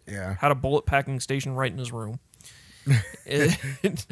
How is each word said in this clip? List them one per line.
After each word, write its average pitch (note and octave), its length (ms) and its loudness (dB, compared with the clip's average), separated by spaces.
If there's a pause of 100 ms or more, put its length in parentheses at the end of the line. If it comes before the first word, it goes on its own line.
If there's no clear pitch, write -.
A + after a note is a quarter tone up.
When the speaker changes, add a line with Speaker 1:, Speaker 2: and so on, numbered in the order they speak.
Speaker 1:
Yeah. G2 320 -6
Speaker 2:
Had C#3+ 100 6
a C#3+ 60 4
bullet C3+ 300 0
packing C3+ 340 2
station C3+ 340 -4
right C3 160 -2
in - 80 -10
his B2 140 -8
room. A2+ 260 -6 (680)
Speaker 1:
<laughs> A#2+ 400 2
Speaker 2:
It, C#3+ 840 0